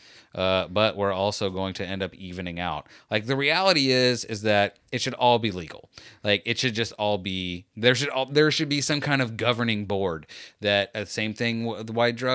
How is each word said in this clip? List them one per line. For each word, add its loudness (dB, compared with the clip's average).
Uh, 0
but 0
we're 0
also -2
going -6
to -8
end -6
up -6
evening -10
out. -6
Like, -2
the 0
reality 2
is, 4
is -6
that 4
it -4
should -4
all 4
be 0
legal. -10
Like, 4
it -2
should 0
just -2
all 0
be, -6
there 6
should 0
all, -2
there 4
should -2
be 0
some 0
kind 0
of -4
governing 0
board -2
that, 2
uh, -6
same -4
thing -2
w-, -4
the -10
white 2
dr-, -2